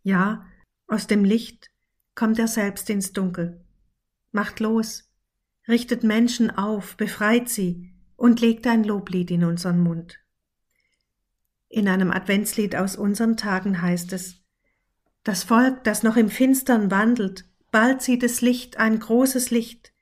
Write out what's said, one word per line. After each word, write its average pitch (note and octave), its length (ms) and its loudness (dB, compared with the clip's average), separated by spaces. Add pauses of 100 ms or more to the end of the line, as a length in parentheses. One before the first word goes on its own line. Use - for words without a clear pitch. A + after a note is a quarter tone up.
Ja, F#3+ 460 0 (400)
aus G#3+ 180 -4
dem G3+ 180 2
Licht - 460 0 (460)
kommt A3 240 0
er A3+ 80 0
selbst G3+ 420 -4
ins G3+ 240 -4
Dunkel. F3 500 -6 (680)
Macht - 280 -6
los, A3 520 -4 (560)
richtet A#3 360 0
Menschen A3+ 460 2
auf, G3+ 480 -6
befreit A3 520 0
sie F3 420 -6 (260)
und A#3 220 4
legt A3+ 260 2
ein A3+ 200 2
Loblied F#3+ 440 -4
in F3 140 0
unseren F3 400 0
Mund. E3 360 -4 (1500)
In G3+ 220 0
einem F#3 220 2
Adventslied G3+ 600 -2
aus F#3+ 220 -2
unseren G#3+ 400 0
Tagen G3 460 -2
heißt F3 320 -2
es: - 280 -12 (840)
„Das F#3+ 180 -4
Volk, B3+ 400 2
das G#3+ 180 -2
noch A3 140 2
im A3 140 4
Finstern B3+ 640 2
wandelt, G3+ 520 0 (280)
bald B3+ 300 2
sieht A#3+ 220 0
es A#3+ 160 -2
Licht, B3 380 0
ein A3 220 0
großes B3 520 0
Licht. - 500 -4